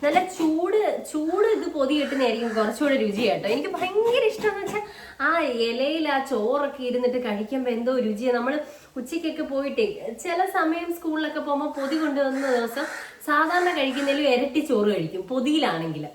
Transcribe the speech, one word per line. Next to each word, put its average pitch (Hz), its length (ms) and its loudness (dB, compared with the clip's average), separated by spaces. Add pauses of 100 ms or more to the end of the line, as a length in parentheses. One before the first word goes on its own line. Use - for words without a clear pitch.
നല്ല 311 160 4 (180)
ചൂട്, 339 420 2 (320)
ചൂട് 339 440 2
ഇത് 349 200 -2
പൊതി 277 240 2
കിട്ടുന്നതായിരിക്കും 240 580 0
കുറച്ചുകൂടെ 233 460 2
രുചി 208 240 0
കേട്ടോ. 190 260 0
എനിക്ക് 294 220 -2
ഭയങ്കര 440 560 2
ഇഷ്ടമെന്ന് 427 320 -2
വെച്ചാൽ 403 200 -4 (440)
ആ - 20 4 (380)
ഇലയിൽ 285 380 0 (100)
ആ - 20 4 (140)
ചോറൊക്കെ 262 580 0
ഇരുന്നിട്ട് 247 360 0
കഴിക്കുമ്പോൾ 233 520 -2
എന്തോ 233 160 0 (140)
രുചിയാണ്. 240 300 0
നമ്മൾ 247 180 0 (420)
ഉച്ചയ്ക്കൊക്കെ 311 560 -4
പോയിട്ടേ, 269 320 0 (380)
ചില 349 160 -2 (180)
സമയം 339 400 0
സ്കൂളിലൊക്കെ 311 500 -4
പോകുമ്പോൾ 285 300 0
പൊതി 277 260 -2
കൊണ്ടുവന്ന 277 420 0 (120)
ദിവസം 233 300 -2 (400)
സാധാരണ 330 500 4
കഴിക്കുന്നതിലും 277 560 0
ഇരട്ടി 277 380 2
ചോറ് 208 240 4
കഴിക്കും 175 360 -4
പൊതിയിലാണെങ്കിൽ. 190 840 0